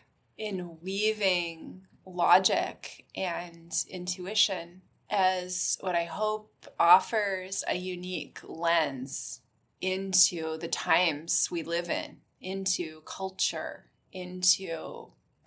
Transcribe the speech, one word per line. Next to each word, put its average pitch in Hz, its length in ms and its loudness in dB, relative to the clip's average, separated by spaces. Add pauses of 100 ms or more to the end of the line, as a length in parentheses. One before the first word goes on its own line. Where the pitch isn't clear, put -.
(380)
in 180 460 -6
weaving 185 1040 -2 (180)
logic 180 1000 2 (100)
and 170 580 -6 (160)
intuition 180 920 -2 (280)
as 185 680 4
what 180 140 -2
I 170 80 2
hope 208 640 -4 (120)
offers 190 880 4
a 175 80 0
unique 180 680 -6
lens 156 1000 -2 (400)
into 185 800 2
the 165 80 -6
times 165 840 2
we 170 140 -2
live 170 260 -2
in, - 280 -4 (220)
into 180 680 -4
culture, - 800 -6 (260)
into 180 960 -4 (400)